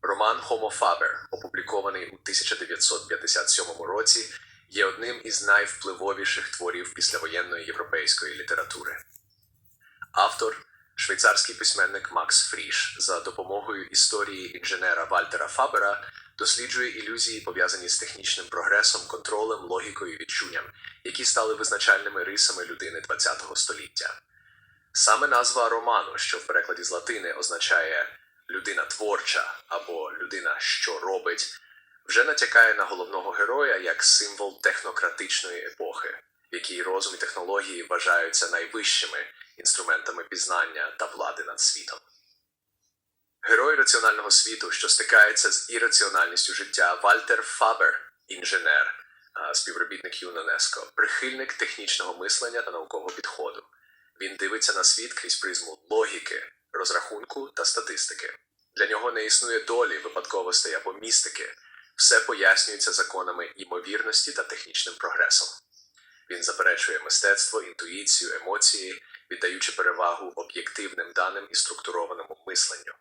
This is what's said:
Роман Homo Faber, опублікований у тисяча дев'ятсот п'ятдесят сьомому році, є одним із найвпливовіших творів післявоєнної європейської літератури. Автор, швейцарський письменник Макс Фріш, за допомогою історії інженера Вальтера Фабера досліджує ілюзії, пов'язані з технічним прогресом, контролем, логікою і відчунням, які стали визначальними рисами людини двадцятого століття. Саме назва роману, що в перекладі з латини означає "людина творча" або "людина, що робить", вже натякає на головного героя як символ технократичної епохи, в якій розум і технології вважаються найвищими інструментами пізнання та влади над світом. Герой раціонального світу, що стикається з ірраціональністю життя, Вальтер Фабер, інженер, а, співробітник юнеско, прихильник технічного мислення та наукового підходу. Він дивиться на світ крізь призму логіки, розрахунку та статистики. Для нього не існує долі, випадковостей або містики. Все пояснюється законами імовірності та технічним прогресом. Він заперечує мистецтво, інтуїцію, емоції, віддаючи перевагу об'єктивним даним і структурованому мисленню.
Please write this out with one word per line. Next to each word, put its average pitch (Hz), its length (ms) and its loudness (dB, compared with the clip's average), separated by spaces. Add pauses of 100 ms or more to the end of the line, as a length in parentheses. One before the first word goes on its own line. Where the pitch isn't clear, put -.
Роман 110 380 2
Homo 110 380 -2
Faber, - 520 2
опублікований 98 760 -4
у 95 80 -18
тисяча - 380 0
дев'ятсот - 520 -2
п'ятдесят - 420 0
сьомому 87 360 0
році, 110 480 2 (360)
є 101 160 2
одним 117 380 -4
із 107 200 -2
найвпливовіших 98 1040 0
творів 87 440 -6
післявоєнної - 720 -2
європейської - 720 -2
літератури. - 680 -6 (1080)
Автор, - 540 2 (300)
швейцарський - 600 4
письменник - 560 0
Макс - 380 2
Фріш, - 500 -2
за 87 200 0
допомогою 98 680 -6
історії 95 720 0
інженера - 460 0
Вальтера - 440 0
Фабера 104 560 0 (340)
досліджує 123 520 0
ілюзії, 113 520 -4
пов'язані 90 480 -2
з - 100 2
технічним - 460 -4
прогресом, 101 640 4
контролем, 107 520 -2
логікою - 540 -6
і - 40 -14
відчунням, - 480 -4 (380)
які - 220 -4
стали 110 280 4
визначальними 98 680 2
рисами 95 420 2
людини - 360 -8
двадцятого - 540 -2
століття. - 680 -4 (720)
Саме 110 340 6
назва 120 420 4
роману, 113 480 0
що - 200 -2
в - 100 -10
перекладі - 360 0
з - 80 -2
латини 90 420 -4
означає - 840 0 (320)
"людина 95 360 -2
творча" - 840 -2
або 82 440 -6
"людина, 87 480 -4
що - 400 -2
робить", - 600 -4 (460)
вже - 180 4
натякає 113 500 6
на 101 100 2
головного 98 480 -4
героя 123 460 2
як 87 260 -2
символ 101 580 2
технократичної 92 1040 -2
епохи, - 440 -8 (420)
в - 40 -10
якій 90 280 -6
розум 95 300 -2
і 87 40 -10
технології 95 680 -4
вважаються 87 640 2
найвищими - 760 0 (320)
інструментами - 640 0
пізнання 85 760 -4
та - 60 -2
влади - 380 -6
над - 160 -10
світом. - 400 0 (1400)
Герой 131 340 4
раціонального 127 560 4
світу, 110 400 4
що - 180 -2
стикається 104 600 8
з - 180 -2
ірраціональністю 110 840 2
життя, 90 400 2
Вальтер - 480 4
Фабер, - 720 2 (160)
інженер, - 680 0 (380)
а, 73 200 -6
співробітник - 720 -4
юнеско, - 720 -4
прихильник 131 580 -2
технічного - 640 -4
мислення 117 440 -2
та - 100 -6
наукового - 440 -8
підходу. - 480 -8 (580)
Він 95 140 -6
дивиться 101 380 0
на - 100 0
світ 117 300 2
крізь - 220 -2
призму 87 440 -6 (100)
логіки, - 600 -2 (200)
розрахунку 110 840 -4
та 175 100 -2
статистики. - 720 -4 (380)
Для 101 120 2
нього 120 240 -2
не 110 140 -2
існує 117 340 2
долі, 117 380 0
випадковостей - 760 -2
або 101 200 -6
містики. - 600 -2 (400)
Все - 240 8
пояснюється 101 720 2
законами 90 640 -4
імовірності 101 760 -2
та - 120 -4
технічним - 520 -6
прогресом. - 520 2 (840)
Він 90 140 -6
заперечує 90 560 2
мистецтво, - 600 2
інтуїцію, 87 760 -2
емоції, 95 680 0 (280)
віддаючи 90 400 -2
перевагу 90 640 0
об'єктивним - 760 -8
даним 95 400 -2
і 85 40 -4
структурованому - 920 -4
мисленню. - 540 -4